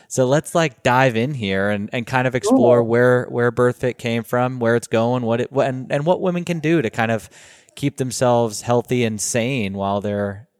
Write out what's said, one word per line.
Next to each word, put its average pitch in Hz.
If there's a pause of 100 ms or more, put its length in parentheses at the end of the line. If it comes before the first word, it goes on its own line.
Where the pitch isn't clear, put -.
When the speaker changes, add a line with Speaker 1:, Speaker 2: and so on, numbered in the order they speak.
Speaker 1:
so 127
let's, 143
like, 165
dive 127
in 127
here 101
and, 104
and 123
kind 131
of 123
explore 185
Speaker 2:
Cool. 113
Speaker 1:
where, 123
where 120
BirthFit 123
came 117
from, 123
where 117
it's -
going, 120
what 117
it, 120
what, 135
and, 131
and 143
what 180
women 175
can 170
do 156
to 110
kind 113
of 110 (460)
keep 139
themselves 120
healthy 120
and 110
sane 117
while 98
they're, 101 (120)